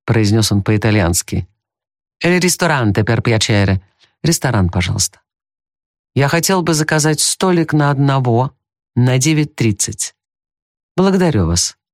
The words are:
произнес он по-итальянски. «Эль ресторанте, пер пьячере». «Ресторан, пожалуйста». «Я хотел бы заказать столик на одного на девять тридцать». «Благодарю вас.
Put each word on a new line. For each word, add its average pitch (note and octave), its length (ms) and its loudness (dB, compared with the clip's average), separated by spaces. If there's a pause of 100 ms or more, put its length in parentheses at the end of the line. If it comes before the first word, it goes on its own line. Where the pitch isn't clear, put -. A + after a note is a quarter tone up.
произнес G#2+ 480 0
он G2+ 100 0
по-итальянски. G2 840 -2 (720)
«Эль F3 200 0
ресторанте, C#3+ 600 0
пер A2 200 0
пьячере». G2+ 600 0 (400)
«Ресторан, A#2 480 0
пожалуйста». G2 500 -4 (960)
«Я C#3 140 0
хотел E3+ 340 0
бы E3 120 0
заказать D#3 460 0
столик F3+ 520 0
на D3 180 2
одного C3+ 600 0 (420)
на B2+ 240 2
девять D3+ 360 0
тридцать». - 600 -4 (840)
«Благодарю F3+ 500 2
вас. E2+ 300 -2 (180)